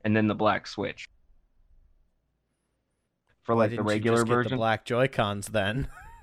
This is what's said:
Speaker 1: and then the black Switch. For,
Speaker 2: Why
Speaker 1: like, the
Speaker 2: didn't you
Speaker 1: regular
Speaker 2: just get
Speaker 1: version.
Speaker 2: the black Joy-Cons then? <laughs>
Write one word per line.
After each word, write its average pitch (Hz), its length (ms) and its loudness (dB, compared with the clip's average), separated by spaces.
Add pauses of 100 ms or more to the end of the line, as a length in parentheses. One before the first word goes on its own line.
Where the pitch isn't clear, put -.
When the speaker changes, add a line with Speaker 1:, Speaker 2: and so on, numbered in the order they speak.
Speaker 1:
and 110 120 2
then 110 100 4
the 104 80 2
black 104 320 0
Switch. - 400 -8 (2250)
For, 117 120 -2
Speaker 2:
Why 113 80 4
Speaker 1:
like, 110 80 0
the 117 60 -6
Speaker 2:
didn't 107 100 -2
you 104 40 2
Speaker 1:
regular 110 280 2
Speaker 2:
just 117 80 2
get 117 80 2
Speaker 1:
version. 120 180 0
Speaker 2:
the 131 60 0
black 110 260 0
Joy-Cons 117 640 0
then? 110 440 -2
<laughs> - 60 -20 (240)